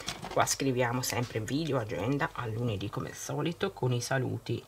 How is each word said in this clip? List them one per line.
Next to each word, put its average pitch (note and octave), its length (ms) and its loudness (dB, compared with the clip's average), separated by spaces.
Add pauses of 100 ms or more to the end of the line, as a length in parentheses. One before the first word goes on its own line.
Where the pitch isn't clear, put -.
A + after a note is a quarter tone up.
(320)
qua - 140 4
scriviamo B2+ 560 2
sempre A#2 400 0
video C#3 360 0
agenda A#2 540 0
a - 160 -4
lunedì G#2+ 420 -2
come - 200 -4
al - 60 -10
solito D#3+ 580 -2
con B2+ 180 2
i A#2+ 80 2
saluti. A#2 680 -2